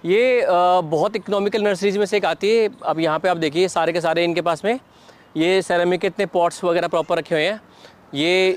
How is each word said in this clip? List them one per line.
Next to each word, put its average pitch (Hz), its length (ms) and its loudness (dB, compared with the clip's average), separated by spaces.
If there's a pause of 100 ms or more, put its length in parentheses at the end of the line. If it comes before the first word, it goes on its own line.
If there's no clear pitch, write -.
ये, 240 360 2
अ, 151 60 0 (340)
बहुत 170 360 -2
इकोनॉमिकल 202 460 -2
नर्सरीज 196 360 0
में 208 80 0
से 214 100 -2
एक 196 80 0
आती 196 320 0
है। 214 140 2 (140)
अब 160 160 -2
यहाँ 160 180 0
पे 185 100 0
आप 175 80 2
देखिए, 165 320 0
सारे 165 240 0
के 170 80 -2
सारे 165 240 0
इनके 170 180 -2
पास 165 220 -2
में 240 160 -2 (560)
ये 180 260 2
सेरेमिक 175 380 0
के 202 60 -2
इतने 190 200 -2
पॉट्स 170 380 -2
वगैरह 170 240 0
प्रॉपर 165 300 -2
रखे 160 160 -4
हुए 156 100 0
हैं। 208 160 -4 (540)
ये 185 420 2